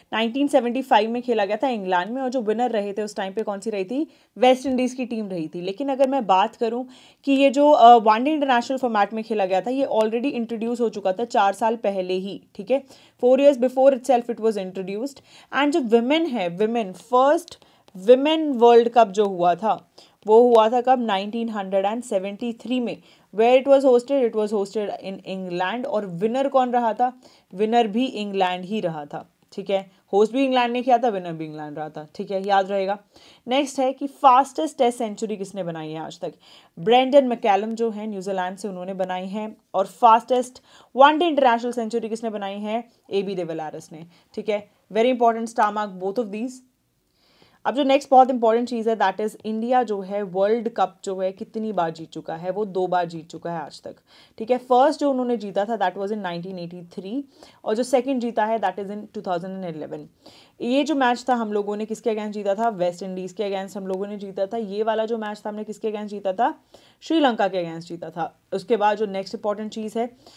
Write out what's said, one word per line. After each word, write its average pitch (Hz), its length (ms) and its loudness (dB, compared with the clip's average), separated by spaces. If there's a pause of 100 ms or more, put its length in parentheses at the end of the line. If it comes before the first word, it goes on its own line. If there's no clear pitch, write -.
(120)
नाइनटीन 233 340 -2
सेवेंटी 254 360 2
फ़ाइव 226 280 2
में 240 120 -4
खेला 220 220 0
गया 202 120 -4
था 269 120 -2
इंग्लैंड 185 420 -2
में, 262 120 -6
और 254 60 -2
जो 254 120 -2
विनर 220 300 -2
रहे 202 220 -2
थे 214 100 -6
उस 208 140 -8
टाइम 190 160 -6
पे 220 100 -6
कौन 202 180 -6
सी 226 100 -8
रही 196 140 -4
थी? 254 220 -4 (320)
वेस्ट 254 280 4
इंडीज 254 280 -2
की 254 120 -6
टीम 220 220 -8
रही 170 200 -6
थी। 175 120 -12
लेकिन 196 280 -6
अगर 269 200 2
मैं 262 180 -2
बात 190 300 2
करूँ 240 320 -4 (360)
कि 277 80 0
ये 269 180 6
जो, 285 200 6
अ, 240 260 10
वनडे 220 360 4
इंटरनेशनल 269 460 0
फॉर्मेट 214 340 0
में 220 120 -6
खेला 208 220 -2
गया 185 140 2
था, 185 100 -4
ये 269 160 -2
already 220 440 0
इंट्रोड्यूस 233 500 -4
हो 233 80 0
चुका 190 240 -4
था 190 120 -4
चार 208 280 0
साल 226 240 -2
पहले 196 380 -4
ही, 185 300 -8 (100)
ठीक 208 160 -8
है? 269 140 0 (400)
Four 254 160 6
years 269 280 6
before 262 320 4
itself 240 340 0
it 220 60 -14
was 202 320 -2
introduced। 196 480 -8 (360)
And 285 140 2
जो 330 100 2
women 247 480 2
है, 185 300 -4
women, 214 340 -2
फर्स्ट 269 640 2 (400)
women 285 560 4
वर्ल्ड 233 340 8
कप 233 200 6
जो 202 180 0
हुआ 175 280 2
था, 190 360 -2 (360)
वो 214 160 8
हुआ 226 260 8
था 240 120 2
कब? 254 200 4
नाइनटीन 214 480 -2
हंड्रेड 196 360 -2
एंड 226 180 -2
सेवेंटी 202 500 -4
थ्री 240 280 -4
में। 214 220 -6 (340)
Where 240 280 6
it 277 100 6
was 269 160 6
hosted? 247 400 4
It 214 60 -6
was 214 160 -2
hosted 202 380 -2 (140)
in 190 140 -10 (100)
England। 185 580 -4
और 208 200 -2
विनर 220 420 -2
कौन 254 220 2
रहा 233 240 0
था? 254 260 -2 (340)
विनर 220 320 2
भी 226 200 -2
इंग्लैंड 190 580 -2
ही 208 160 -4
रहा 160 240 -4
था, - 240 -12 (240)
ठीक 196 180 -8
है? 190 200 -2 (220)
होस्ट 214 200 4
भी 269 120 0
इंग्लैंड 247 280 0
ने 247 100 -2
किया 240 160 4
था, 240 100 2
विनर 180 240 -4
भी 160 120 -8
इंग्लैंड 151 340 -12
रहा 156 100 -8
था, 151 260 -14
ठीक 190 160 -10
है? 190 160 -4
याद 196 240 2
रहेगा। 196 280 -2 (500)
नेक्स्ट 269 320 -2
है 262 120 0
कि 277 140 -8
फास्टेस्ट 277 720 2
टेस्ट 247 200 2
सेंचुरी 214 380 -6
किसने 190 260 -8
बनाई 165 280 -8
है 156 100 -10
आज - 200 -14
तक? 165 120 -8 (460)
ब्रेंडन 254 460 4
मैकलम 226 500 0
जो 226 160 -2
है 208 160 -8
न्यूजीलैंड 190 520 -6
से, 214 100 -8
उन्होंने 185 260 -10
बनाई 185 320 -6
है। 214 300 -10 (180)
और 190 120 0
फास्टेस्ट 240 760 2 (340)
वनडे 302 300 6
इंटरनेशनल 247 460 2
सेंचुरी 226 360 -4
किसने 220 220 -6
बनाई 202 280 -8
है? 220 300 -6 (220)
एबी 196 240 -4
डिविलियर्स 160 580 -8
ने, 165 140 -18 (280)
ठीक 220 140 -10
है? 208 220 -4 (220)
Very 233 280 2
important 226 360 0
star 208 200 2
mark 202 280 -6
both 202 200 -4
of 196 60 -12
these। 226 220 -8 (1120)
अब 220 100 -2
जो 277 100 0
नेक्स्ट 269 260 2
बहुत 262 200 8
इंपॉर्टेंट 233 380 2
चीज़ 226 220 -2
है, 220 60 0
that 190 240 0
is 214 160 -6 (100)
इंडिया 233 360 0
जो 208 180 -4
है 202 220 -6
वर्ल्ड 202 460 0
कप 190 360 -4
जो 190 160 -6
है 190 120 -2
कितनी 220 400 -8
बार 170 180 0
जीत 160 200 -12
चुका 160 260 -10
है? 180 140 -8
वो 202 140 -4
दो 185 220 -4
बार 175 200 0
जीत 165 240 -12
चुका 170 220 -10
है 165 100 -8
आज 143 200 -18
तक, - 140 -16 (420)
ठीक 220 120 -4
है? 247 80 0
फर्स्ट 262 420 2
जो 285 100 2
उन्होंने 247 260 -2
जीता 196 280 -4
था, 220 140 -6
that 185 180 -2
was 196 140 -4
in 214 60 -4
नाइनटीन 185 420 -8
एटी 175 240 -12
थ्री, 196 420 -10 (400)
और 214 100 0
जो 233 80 -2
सेकंड 254 380 0
जीता 226 240 -2
है, 226 140 -2
that 190 200 -4
is 202 120 -8
in 208 80 -10 (160)
टू 214 60 -10
थाउजेंड 190 440 -6
एंड 160 120 -8
इलेवन। 151 320 -12 (520)
ये 262 240 0
जो 294 100 -2
मैच 247 340 0
था 254 60 4
हम 226 180 -4
लोगों 208 240 -4
ने 214 100 -6
किसके 220 240 -6
against 214 220 -6
जीता 202 220 -2
था? 226 140 0
वेस्ट 180 340 -4
इंडीज 185 300 -8
के 214 100 -8
against 196 340 -6
हम 196 100 -10
लोगों 190 200 -4
ने 208 100 -10
जीता 196 300 -6
था। 196 100 -8
ये 208 260 -4
वाला 220 240 -2
जो 226 120 -4
मैच 214 280 -10
था - 20 -8
हमने 214 160 -10
किसके 214 240 -8
against 208 220 -8
जीता 202 220 -6
था? 240 280 -2 (400)
श्रीलंका 247 480 0
के 185 160 -4
against 165 240 -10
जीता 170 220 -12
था। 165 300 -8 (120)
उसके 196 240 -2
बाद 208 220 0
जो 214 80 -2
नेक्स्ट 190 280 -8
इंपॉर्टेंट 214 380 -6
चीज़ 220 260 -8
है, 240 180 -6 (200)